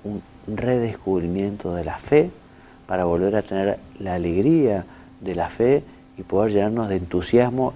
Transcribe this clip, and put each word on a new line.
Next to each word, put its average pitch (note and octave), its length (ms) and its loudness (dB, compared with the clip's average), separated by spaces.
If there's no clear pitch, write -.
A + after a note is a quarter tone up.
un G#2 160 -6
redescubrimiento G2+ 1300 -2
de E2+ 100 -4
la D#2 120 -6
fe, D#3 340 4
para F#2 200 -2
volver F2+ 280 2
a G#2+ 60 2
tener G2 380 -2
la F#2 180 -6
alegría G2+ 680 2
de F#2 160 -6
la E2+ 140 -4
fe C3+ 360 2
y F#2+ 40 -10
poder G#2 300 0
llenarnos G#2+ 380 0
de F#2+ 60 0
entusiasmo B2 800 2